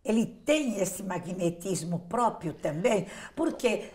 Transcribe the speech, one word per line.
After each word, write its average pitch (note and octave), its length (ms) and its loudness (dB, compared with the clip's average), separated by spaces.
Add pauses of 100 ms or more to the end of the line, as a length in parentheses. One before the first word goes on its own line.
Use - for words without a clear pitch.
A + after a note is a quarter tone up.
ele A3 220 2
tem C#4 540 0
esse F#3 240 -2
magnetismo F3 960 -2
próprio F3 540 0
também? F3+ 540 2 (280)
Porque B3+ 600 0